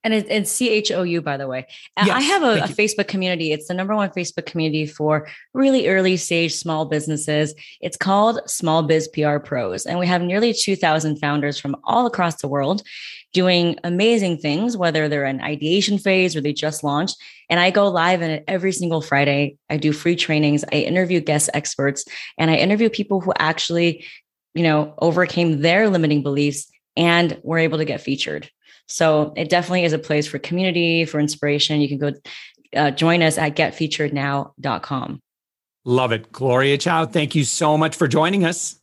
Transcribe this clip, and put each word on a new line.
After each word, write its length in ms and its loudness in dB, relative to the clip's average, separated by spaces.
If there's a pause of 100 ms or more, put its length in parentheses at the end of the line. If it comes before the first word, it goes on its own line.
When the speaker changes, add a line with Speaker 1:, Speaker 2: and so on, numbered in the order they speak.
Speaker 1:
And 60 2
it, 160 0
it's 220 -2
C 180 0
H 240 2
O 100 0
U, 200 0
by 160 -4
the 100 -6
way. 180 -6 (300)
And 140 2
I 80 0
Speaker 2:
Yes, 100 0
Speaker 1:
have 140 2
a, 180 4
Speaker 2:
thank 60 -2
Speaker 1:
a 20 -4
Speaker 2:
you. 60 -8
Speaker 1:
Facebook 340 0
community. 440 -2
It's 160 -6
the 40 -6
number 240 -2
one 140 0
Facebook 340 -8
community 400 -2
for 420 -2 (280)
really 340 4
early 300 2
stage 360 -2
small 300 -4
businesses. 720 -2 (260)
It's 160 -8
called 480 2
Small 380 0
Biz 260 2
P 160 -2
R 160 2
Pros. 460 -6
And 120 -4
we 80 0
have 140 2
nearly 320 0
two 240 -2
thousand 440 2
founders 380 -2
from 160 -6 (100)
all 200 2
across 380 -2
the 60 -6
world 340 -2 (500)
doing 500 2
amazing 540 2
things, 400 -2
whether 320 0
they're 160 0
in 160 -2
ideation 560 0
phase 400 2
or 60 -2
they 100 0
just 320 -6
launched. 320 -2 (320)
And 100 2
I 120 4
go 180 2
live 320 2
in 100 -2
it 160 -6
every 260 -2
single 280 -2
Friday. 560 2 (140)
I 80 -2
do 160 0
free 220 0
trainings. 540 2
I 60 0
interview 440 0
guest 340 0
experts, 500 -2 (320)
and 140 2
I 60 4
interview 340 4
people 320 -2
who 160 -2
actually, 680 0 (480)
you 120 0
know, 340 2
overcame 640 2
their 260 4
limiting 340 2
beliefs 480 -2 (240)
and 480 2
were 160 -2
able 200 2
to 80 -2
get 160 -6
featured. 480 -6 (360)
So 480 2
it 140 -4
definitely 360 0
is 100 2
a 40 -2
place 280 -2
for 120 -8
community, 680 0
for 120 -4
inspiration. 640 0
You 80 2
can 80 -4
go, 160 -2 (640)
uh, 140 2
join 320 2
us 160 2
at 180 -2
get 180 0
featured 380 -2
now 480 -4
dot 220 -4
com. 400 -8 (640)
Speaker 2:
Love 260 2
it. 180 -6
Gloria 460 2
Chow, 300 0
thank 280 -2
you 100 2
so 340 0
much 180 0
for 100 2
joining 380 2
us. 380 -4